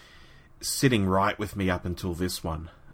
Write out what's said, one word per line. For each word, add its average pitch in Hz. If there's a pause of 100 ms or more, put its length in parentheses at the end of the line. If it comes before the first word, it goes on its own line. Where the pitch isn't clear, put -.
(600)
sitting 123
right 95
with 104
me 95
up 90
until 90
this 85
one. 82 (240)